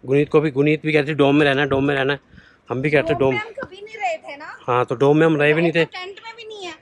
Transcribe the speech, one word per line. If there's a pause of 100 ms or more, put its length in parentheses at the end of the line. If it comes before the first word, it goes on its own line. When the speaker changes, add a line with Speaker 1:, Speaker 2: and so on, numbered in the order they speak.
Speaker 1:
गुनीत
को
भी,
गुनीत
भी
कहती
डोम
में
रहना
है,
डोम
में
रहना
है, (500)
हम
भी
कहते
Speaker 2:
डोम
Speaker 1:
डोम।
Speaker 2:
में
हम
कभी
नहीं
रहे
थे
ना।
Speaker 1:
हाँ,
तो
डोम
में
हम
रहे
भी
नहीं
थे।
Speaker 2:
टेंट
में
भी
नहीं
है।